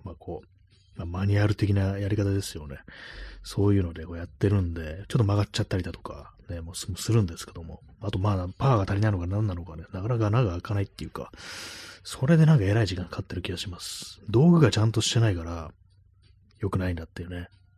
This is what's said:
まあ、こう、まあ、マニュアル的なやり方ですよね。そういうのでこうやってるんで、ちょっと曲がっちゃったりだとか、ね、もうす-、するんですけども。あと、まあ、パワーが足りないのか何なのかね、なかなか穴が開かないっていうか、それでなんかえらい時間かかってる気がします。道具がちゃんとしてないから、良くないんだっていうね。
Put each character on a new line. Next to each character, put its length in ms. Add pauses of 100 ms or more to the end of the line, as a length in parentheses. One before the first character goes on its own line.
ま 100
あ、 40
こ 260
う、 40 (500)
ま 60
あ、 20
マ 220
ニ 100
ュ 60
ア 40
ル 60
的 200
な 260
や 80
り 80
方 160
で 100
す 160
よ 100
ね。 100 (680)
そ 240
う 80
い 40
う 40
の 100
で 120
こ 80
う 40
や 60
っ 40
て 220
る 120
ん 120
で、 340
ち 80
ょ 20
っ 20
と 40
曲 120
が 80
っ 80
ち 80
ゃ 40
っ 40
た 100
り 60
だ 80
と 80
か、 340 (160)
ね、 120
も 100
う 40
す-、 120 (100)
す 140
る 100
ん 60
で 100
す 80
け 60
ど 100
も。 200 (200)
あ 80
と、 80
ま 140
あ、 160 (100)
パ 120
ワ 140
ー 20
が 60
足 40
り 60
な 80
い 20
の 80
か 80
何 180
な 80
の 100
か 120
ね、 80 (100)
な 80
か 60
な 100
か 100
穴 160
が 100
開 80
か 120
な 80
い 40
っ 20
て 160
い 40
う 40
か、 200 (720)
そ 220
れ 120
で 100
な 80
ん 20
か 60
え 100
ら 80
い 60
時 80
間 100
か 120
か 40
っ 20
て 120
る 80
気 80
が 80
し 100
ま 100
す。 400 (100)
道 200
具 100
が 120
ち 80
ゃ 60
ん 60
と 100
し 120
て 60
な 100
い 60
か 80
ら、 280 (880)
良 100
く 100
な 100
い 40
ん 20
だ 80
っ 40
て 140
い 40
う 40
ね。 180 (300)